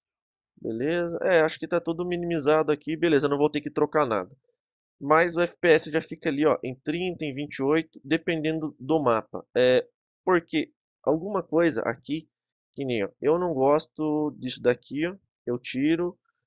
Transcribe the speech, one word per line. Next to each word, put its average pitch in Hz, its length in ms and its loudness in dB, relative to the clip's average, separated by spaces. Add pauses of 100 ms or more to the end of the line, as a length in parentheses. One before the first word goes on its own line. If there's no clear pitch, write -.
(600)
Beleza? 165 640 -2
É, 180 180 4
acho 156 180 2
que 160 80 -10
tá 170 140 0
tudo 170 240 -4
minimizado 160 640 2
aqui, 151 280 -4
beleza, 147 300 2
não 143 100 0
vou 147 100 4
ter 147 140 -4
que 147 80 -8
trocar 147 360 0
nada, 101 300 -4 (640)
mas 160 360 2
o 170 40 2
F 175 180 -2
P 175 100 0
S 156 220 6
já 156 100 0
fica - 280 -6
ali, 147 180 0
ó, 139 160 4
em 127 120 -6
trinta, 170 500 -6
em 143 80 -6
vinte 143 260 -6
e 139 40 -2
oito, 156 420 -2
dependendo 160 760 -2
do 147 240 0
mapa. 113 440 -2 (100)
É, 127 300 4 (380)
porque 170 480 0 (300)
alguma 175 400 -2
coisa 156 400 0
aqui, 143 460 -6 (460)
que 143 100 -8
nem, 117 200 -2
ó, 95 40 -4 (120)
eu 151 180 0
não 180 160 -4
gosto 151 840 0
disso 123 220 -4
daqui, 123 460 -2
ó, 190 100 -6 (300)
eu 120 120 -4
tiro. 160 600 -2 (280)